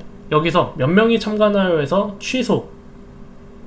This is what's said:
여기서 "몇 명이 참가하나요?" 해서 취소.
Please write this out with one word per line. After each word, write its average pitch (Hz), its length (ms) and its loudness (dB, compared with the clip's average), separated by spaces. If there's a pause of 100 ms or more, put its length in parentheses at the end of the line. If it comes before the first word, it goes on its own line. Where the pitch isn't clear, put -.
(320)
여기서 156 460 2
"몇 131 100 0
명이 220 320 4
참가하나요?" 202 640 2
해서 196 380 -2
취소. 214 500 -2 (960)